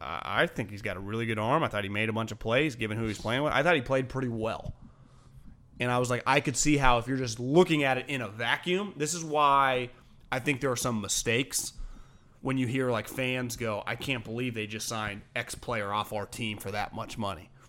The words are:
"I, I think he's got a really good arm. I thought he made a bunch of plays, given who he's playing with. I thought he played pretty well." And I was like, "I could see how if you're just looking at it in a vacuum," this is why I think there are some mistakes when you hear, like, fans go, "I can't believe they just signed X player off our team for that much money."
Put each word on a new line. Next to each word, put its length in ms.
"I, 420
I 40
think 240
he's 100
got 160
a 20
really 280
good 100
arm. 260
I 40
thought 160
he 60
made 200
a 40
bunch 180
of 80
plays, 360
given 220
who 80
he's 140
playing 240
with. 100
I 80
thought 140
he 60
played 280
pretty 200
well." 440
And 120
I 80
was 100
like, 160
"I 140
could 180
see 200
how 200
if 100
you're 100
just 220
looking 440
at 140
it 100
in 140
a 80
vacuum," 680
this 160
is 100
why 680
I 80
think 220
there 100
are 60
some 240
mistakes 720
when 160
you 100
hear, 220
like, 180
fans 500
go, 280
"I 100
can't 280
believe 320
they 120
just 200
signed 340
X 180
player 400
off 200
our 120
team 320
for 140
that 240
much 220
money." 320